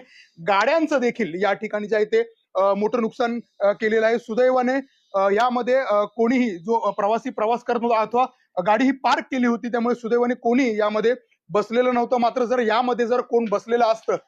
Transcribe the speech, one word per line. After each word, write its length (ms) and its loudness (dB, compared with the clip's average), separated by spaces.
गाड्यांचं 520 2
देखील 420 -2
या 120 0
ठिकाणी 340 -6
जे 80 -2
आहे 100 2
ते, 280 0
अ, 180 4
मोठं 280 0
नुकसान, 380 -2
अ, 120 2
केलेलं 340 0
आहे. 140 2
सुदैवाने, 560 0
अ, 160 2
यामध्ये, 460 0
अ, 280 0
कोणीही 540 0
जो, 220 -2
अ, 120 -2
प्रवासी 380 -2
प्रवास 340 -2
करत 180 -2
नव्हता 200 0
अथवा 240 0
गाडी 180 2
ही 60 2
पार्क 320 0
केली 240 -2
होती 200 -2
त्यामुळे 280 -2
सुदैवाने 380 0
कोणी 460 0
यामध्ये 360 0
बसलेलं 440 0
नव्हतं. 240 0
मात्र 280 0
जर 140 -2
यामध्ये 480 0
जर 140 0
कोण 280 0
बसलेलं 360 0
असतं 300 -2